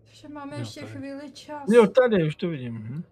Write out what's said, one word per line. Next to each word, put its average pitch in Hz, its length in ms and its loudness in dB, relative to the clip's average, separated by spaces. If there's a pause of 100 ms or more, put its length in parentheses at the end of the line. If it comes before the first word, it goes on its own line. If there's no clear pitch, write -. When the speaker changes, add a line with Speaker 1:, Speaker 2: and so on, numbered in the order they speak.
Speaker 1:
Že - 240 -20
máme 294 280 -12
Speaker 2:
Jo, - 40 -6
Speaker 1:
ještě - 200 -10
Speaker 2:
tady. - 120 -14
Speaker 1:
chvíli 277 400 -12
čas. 294 360 -10
Speaker 3:
Jo, 220 180 8
tady, 220 400 4
už 151 100 -4
to 180 120 -6
vidím, 127 260 -8
mhm. 117 380 -10